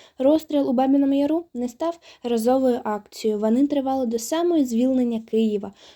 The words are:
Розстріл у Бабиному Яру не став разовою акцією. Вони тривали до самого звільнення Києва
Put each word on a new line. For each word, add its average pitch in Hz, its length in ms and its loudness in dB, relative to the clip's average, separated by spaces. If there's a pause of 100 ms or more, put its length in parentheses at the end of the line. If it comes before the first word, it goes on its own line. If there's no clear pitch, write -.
(180)
Розстріл 285 500 2
у 269 40 0
Бабиному 269 420 2
Яру 294 300 0 (100)
не 247 140 -6
став 330 300 -6 (240)
разовою 247 640 0
акцією. 214 560 -4
Вони 233 260 2
тривали 269 400 -2
до 226 120 -4
самого 330 460 0
звільнення 247 560 0
Києва 208 520 -2 (240)